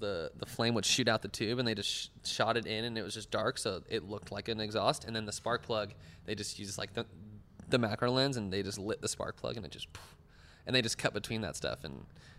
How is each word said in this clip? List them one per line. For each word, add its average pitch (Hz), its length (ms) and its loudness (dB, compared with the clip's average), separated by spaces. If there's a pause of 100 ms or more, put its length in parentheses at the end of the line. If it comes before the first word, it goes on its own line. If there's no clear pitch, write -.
the, 92 360 -2
the - 100 -6
flame 117 280 4
would 104 100 4
shoot - 240 6
out 110 140 6
the 98 60 -4
tube, 117 300 0
and 123 100 2
they 110 60 2
just 101 140 -2
sh-, - 200 -2 (160)
shot 117 320 2
it 110 100 0
in, 110 180 0
and 117 140 -2
it 104 40 -2
was 104 120 -4
just 110 160 -8
dark, 110 260 2
so 95 320 0
it 107 200 0
looked 104 240 -6
like 101 160 -4
an 110 120 0
exhaust. 107 440 2
And 113 100 -6
then 110 100 0
the 104 80 -4
spark 117 300 0
plug, 107 320 -2 (320)
they 107 80 0
just 104 240 -6
used, 98 180 -6
like, - 180 -6
the, 117 120 -2 (640)
the 127 100 6
macro 117 320 2
lens, 131 260 4
and 101 160 -2
they 98 100 2
just 98 160 -2
lit 98 220 -2
the - 80 0
spark - 280 -2
plug, - 200 -2
and - 80 -6
it - 60 -8
just, - 160 -10 (800)
and 123 80 0
they 131 80 6
just 214 160 0
cut - 160 2
between 110 280 -2
that 82 140 -2
stuff, 62 280 -2
and 67 200 -8 (340)